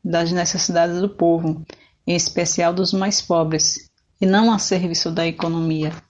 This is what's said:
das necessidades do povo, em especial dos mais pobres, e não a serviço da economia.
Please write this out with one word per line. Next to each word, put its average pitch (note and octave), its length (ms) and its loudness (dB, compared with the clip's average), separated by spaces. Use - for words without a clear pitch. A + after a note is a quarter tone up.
das E3+ 260 0
necessidades F3 680 0
do G3+ 80 0
povo, E3 560 0
em F3 80 0
especial E3+ 580 0
dos F#3 200 0
mais F#3+ 300 -2
pobres, D#3+ 680 0
e F#3+ 60 2
não G#3+ 260 4
a G3+ 60 0
serviço E3+ 520 -2
da E3 160 0
economia. E3 680 -2